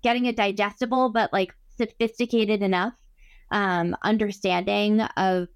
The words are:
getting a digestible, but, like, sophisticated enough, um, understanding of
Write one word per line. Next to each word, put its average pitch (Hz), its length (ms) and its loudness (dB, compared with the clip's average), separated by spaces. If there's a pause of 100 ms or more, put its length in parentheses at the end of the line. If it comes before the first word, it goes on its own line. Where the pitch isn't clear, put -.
getting 247 240 0
a 240 60 0
digestible, 220 760 0
but, 220 240 0
like, 190 220 -2 (240)
sophisticated 220 840 0
enough, 190 300 0 (580)
um, 180 520 0
understanding 208 1000 0 (160)
of 185 400 0